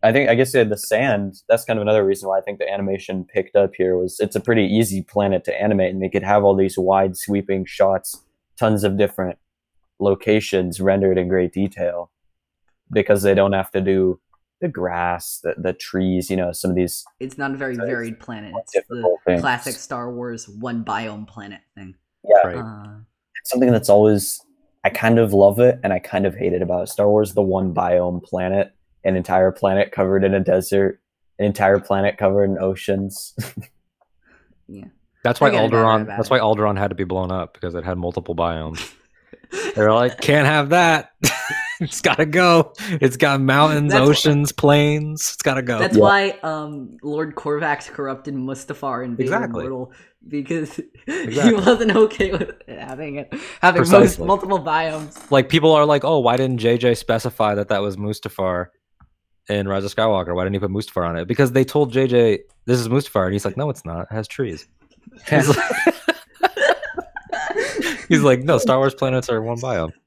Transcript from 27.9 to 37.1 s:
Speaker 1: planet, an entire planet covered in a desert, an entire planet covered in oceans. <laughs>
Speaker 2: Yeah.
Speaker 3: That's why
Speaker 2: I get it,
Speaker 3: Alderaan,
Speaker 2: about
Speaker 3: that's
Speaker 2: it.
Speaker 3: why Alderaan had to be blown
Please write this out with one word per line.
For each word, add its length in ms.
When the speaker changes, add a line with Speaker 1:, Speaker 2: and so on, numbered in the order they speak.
Speaker 1:
planet, 500
an 120
entire 360
planet 400
covered 320
in 100
a 60
desert, 600
an 80
entire 320
planet 400
covered 260
in 140
oceans. 840
<laughs> 40
Speaker 2:
Yeah. 140
Speaker 3:
That's 160
why 80
Speaker 2:
I 40
get 120
it, 60
Speaker 3:
Alderaan, 320
Speaker 2:
about 160
Speaker 3:
that's 100
Speaker 2:
it. 20
Speaker 3:
why 100
Alderaan 380
had 100
to 60
be 100
blown 280